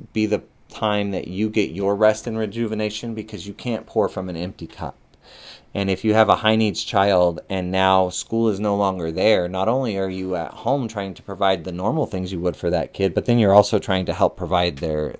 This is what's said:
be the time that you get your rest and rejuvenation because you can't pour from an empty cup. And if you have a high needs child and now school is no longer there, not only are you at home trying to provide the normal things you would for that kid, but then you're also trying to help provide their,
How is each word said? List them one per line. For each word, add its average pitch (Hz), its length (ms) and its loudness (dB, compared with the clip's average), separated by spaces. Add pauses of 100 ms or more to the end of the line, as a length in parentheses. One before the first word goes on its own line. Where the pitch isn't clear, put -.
(120)
be 107 140 0
the 104 160 0 (260)
time 104 420 -2
that 95 180 -4
you 101 220 -2
get 104 200 0
your 98 260 0
rest 107 300 2
and 113 120 -4
rejuvenation 107 760 -4
because 104 320 -10
you 101 80 -10
can't 117 320 -6
pour 104 220 0
from 92 200 -8
an 85 80 -8
empty 82 300 -8
cup. - 300 -12 (760)
And 98 160 -2
if 92 160 -2
you 107 100 4
have 110 140 4
a 95 80 6
high 110 200 2
needs 107 260 0
child 90 680 2
and 92 220 -4
now 95 380 4
school 113 400 -2
is 98 100 0
no 104 160 0
longer 92 380 0
there, 92 360 2
not 95 200 -2
only 123 300 0
are 95 100 -2
you 92 260 -4
at 85 160 -4
home 127 380 -2
trying 98 260 -6
to - 80 -20
provide 95 400 0
the 90 100 -8
normal 113 340 -2
things 92 260 -4
you 87 80 -4
would 87 160 -2
for 87 140 -2
that 85 220 -2
kid, 98 220 0
but 98 120 -2
then 120 120 4
you're 98 160 6
also 104 240 6
trying 92 280 0
to 85 80 -2
help 92 220 2
provide 87 420 0
their, 78 420 -2